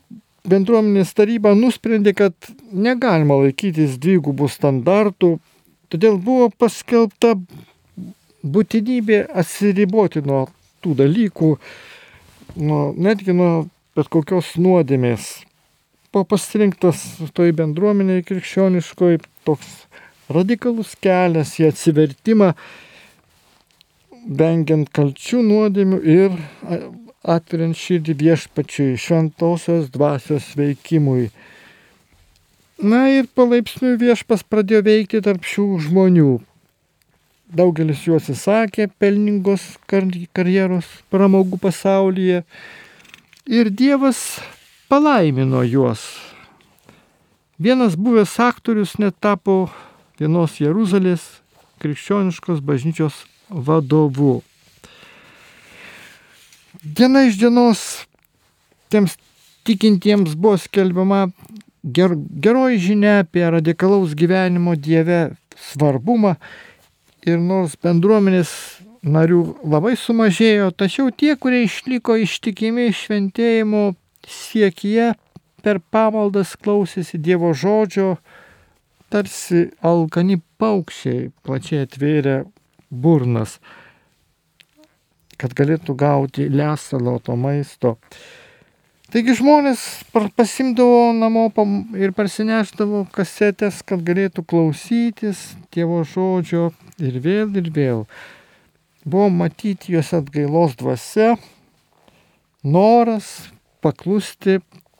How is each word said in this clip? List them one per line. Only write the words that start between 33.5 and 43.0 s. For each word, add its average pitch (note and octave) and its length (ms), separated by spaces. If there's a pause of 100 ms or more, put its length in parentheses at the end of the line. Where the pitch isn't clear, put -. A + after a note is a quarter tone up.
Viešpas A#3 440
pradėjo G#3+ 400
veikti G#3+ 380
tarp F#3+ 240
šių G3+ 220 (120)
žmonių. E3+ 520 (1200)
Daugelis D#3+ 560
jų E3+ 100
atsisakė G#3 720
pelningos G3+ 760 (180)
kar-, G3 260 (220)
karjeros F#3 580 (200)
pramogų F#3+ 520
pasaulyje F#3+ 840 (1000)